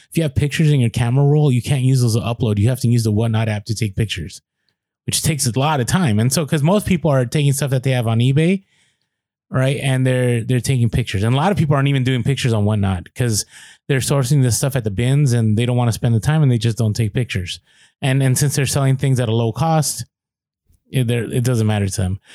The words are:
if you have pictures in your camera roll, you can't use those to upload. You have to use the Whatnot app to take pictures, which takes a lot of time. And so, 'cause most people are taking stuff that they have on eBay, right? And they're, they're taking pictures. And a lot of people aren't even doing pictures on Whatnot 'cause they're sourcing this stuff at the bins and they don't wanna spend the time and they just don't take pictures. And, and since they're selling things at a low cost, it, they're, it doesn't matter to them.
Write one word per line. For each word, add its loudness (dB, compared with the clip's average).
if -4
you 0
have -4
pictures 2
in 4
your 2
camera 0
roll, 4
you 0
can't 0
use 4
those 2
to 2
upload. -2
You 4
have -2
to 0
use 2
the 0
Whatnot 0
app -4
to -4
take -4
pictures, -6
which -4
takes -2
a -2
lot 0
of 0
time. 0
And 2
so, 0
'cause -2
most 2
people 0
are 2
taking 0
stuff -2
that -2
they 0
have 0
on 0
eBay, 2
right? 0
And 0
they're, 2
they're 0
taking 0
pictures. -2
And 2
a 2
lot 2
of -2
people 2
aren't 2
even 0
doing 0
pictures 0
on 0
Whatnot -2
'cause -2
they're 0
sourcing 0
this 2
stuff -2
at -2
the -2
bins 0
and 2
they 0
don't 0
wanna 0
spend -2
the 2
time 0
and 4
they 2
just -2
don't 0
take -2
pictures. -6
And, 0
and 2
since 0
they're -2
selling 0
things 0
at -2
a 0
low 0
cost, -2
it, -2
they're, -4
it 0
doesn't 0
matter 0
to -6
them. -4